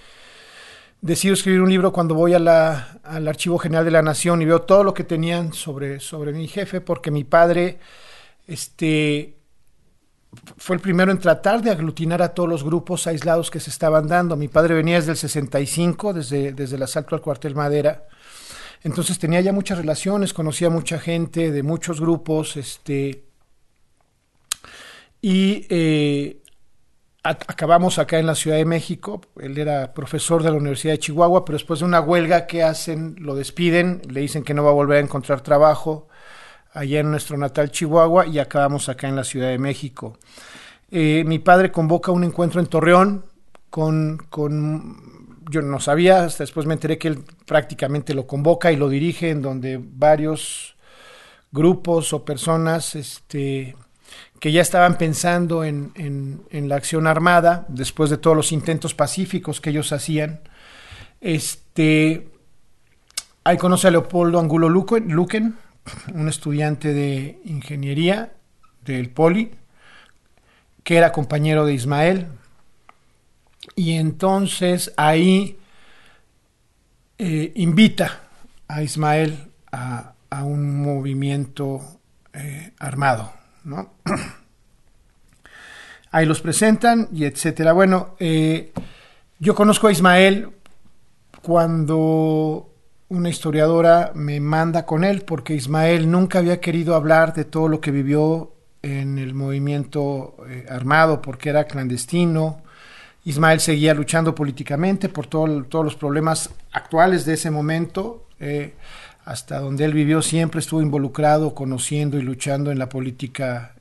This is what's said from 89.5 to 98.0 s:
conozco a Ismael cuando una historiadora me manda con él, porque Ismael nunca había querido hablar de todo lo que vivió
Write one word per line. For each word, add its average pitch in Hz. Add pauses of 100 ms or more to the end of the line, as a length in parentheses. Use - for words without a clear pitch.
conozco 208
a 214
Ismael 185 (920)
cuando 160 (360)
una 175
historiadora 165
me 147
manda 160
con 160
él, 196
porque 156
Ismael 160
nunca 180
había 175
querido 165
hablar 160
de 151
todo 160
lo 156
que 156
vivió 151 (280)